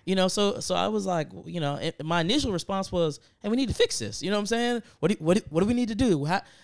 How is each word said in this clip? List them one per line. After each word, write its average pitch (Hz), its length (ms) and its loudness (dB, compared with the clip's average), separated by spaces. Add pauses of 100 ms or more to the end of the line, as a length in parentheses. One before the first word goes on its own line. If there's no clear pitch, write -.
You 190 80 0
know, 185 140 4
so, 202 320 2
so 180 140 -2
I 180 140 2
was 214 160 -2
like, 165 240 0 (160)
you 170 160 -6
know, 143 140 0
it, 147 280 -6
my 165 200 0
initial 254 280 2
response 190 400 -4
was, 165 300 0 (200)
"Hey, 208 100 -4
we 233 80 2
need 269 100 0
to - 60 -4
fix - 240 2
this." 107 240 -6
You 185 80 -4
know 208 60 2
what 208 40 0
I'm 208 60 -4
saying? 233 360 -2 (180)
What 160 100 2
do, 208 100 2
what 170 160 4
do, 214 140 2
what 160 100 0
do 196 60 4
we 240 80 2
need 247 140 0
to 226 60 -6
do? 202 300 2
How, 175 160 0 (240)